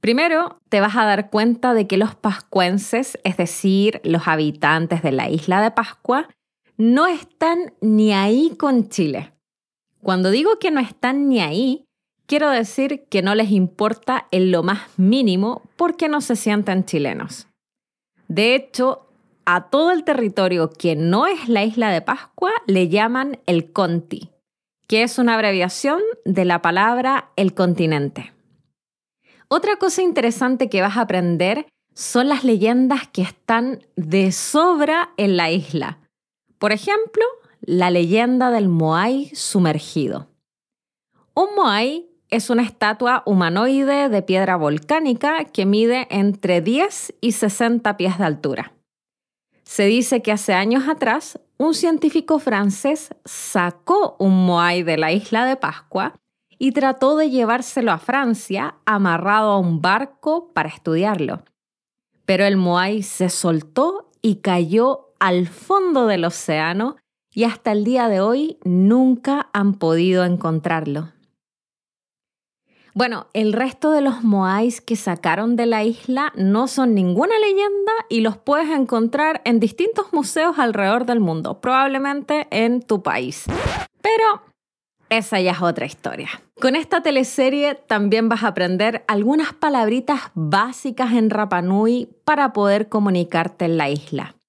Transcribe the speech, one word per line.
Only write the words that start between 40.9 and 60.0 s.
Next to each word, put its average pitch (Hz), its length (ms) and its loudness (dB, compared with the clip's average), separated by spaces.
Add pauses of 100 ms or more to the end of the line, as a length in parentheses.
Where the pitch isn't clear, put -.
Un 392 200 0
Moai 285 540 0 (220)
es 226 180 -2
una 240 140 2
estatua 226 640 0
humanoide 262 840 2
de 202 140 0
piedra 185 340 0
volcánica 277 880 0
que 190 220 -2
mide 226 420 2
entre 196 540 0
diez 262 580 -2
y 233 120 0
sesenta 226 680 0
pies 180 180 0
de 196 80 -2
altura. 151 480 -4 (920)
Se - 200 -2
dice 233 380 2
que 214 100 -2
hace 202 220 0
años 233 340 0
atrás, 302 500 -4 (200)
un 311 160 2
científico 320 640 0
francés 240 720 -2 (160)
sacó - 920 -2
un 185 280 4
Moai 175 360 2
de 160 140 0
la 160 160 0
isla 214 320 0
de 262 120 0
Pascua - 580 -6 (440)
y 269 120 0
trató 269 460 2
de 311 120 2
llevárselo 233 600 0
a 165 80 0
Francia 233 840 -4
amarrado 202 640 2
a 202 80 4
un 170 240 0
barco 277 720 -2